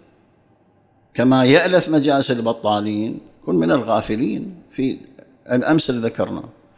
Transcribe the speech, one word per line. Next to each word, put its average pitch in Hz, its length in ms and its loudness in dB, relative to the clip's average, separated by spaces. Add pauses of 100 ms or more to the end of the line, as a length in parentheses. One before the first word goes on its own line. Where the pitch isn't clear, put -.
(1160)
كما 131 300 4
يألف 170 440 4
مجالس 139 420 0
البطالين 110 920 -2 (220)
يكون 165 140 -2
من 165 140 2
الغافلين، 113 1000 -2
في 131 300 -6 (500)
الأمس 139 400 0
اللي 123 100 -2
ذكرنا، 98 420 -4 (360)